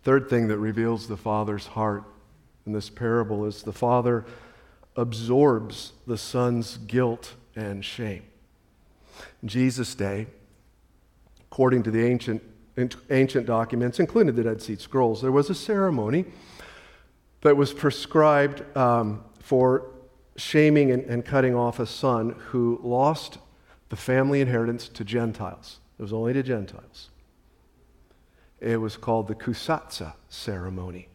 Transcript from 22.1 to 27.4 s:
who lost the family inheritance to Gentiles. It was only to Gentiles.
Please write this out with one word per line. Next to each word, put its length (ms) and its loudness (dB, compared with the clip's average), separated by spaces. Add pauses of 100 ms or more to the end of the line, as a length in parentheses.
who 340 0
lost 560 0 (520)
the 60 -8
family 440 2
inheritance 480 0
to 160 -12
Gentiles. 720 -6 (220)
It 20 -8
was 100 -8
only 200 -2
to 100 0
Gentiles. 680 -8 (1500)